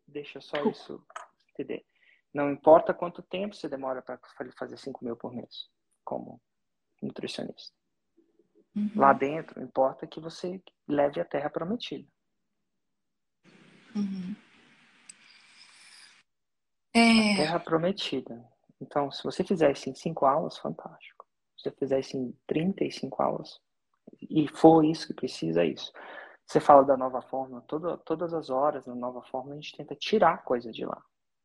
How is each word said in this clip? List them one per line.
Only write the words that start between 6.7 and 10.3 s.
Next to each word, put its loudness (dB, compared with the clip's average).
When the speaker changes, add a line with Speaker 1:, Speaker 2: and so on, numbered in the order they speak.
Speaker 1:
nutricionista. -10
Speaker 2:
Uhum. -2
Speaker 1:
Lá 8
dentro, -4
importa 0
que -16
você -10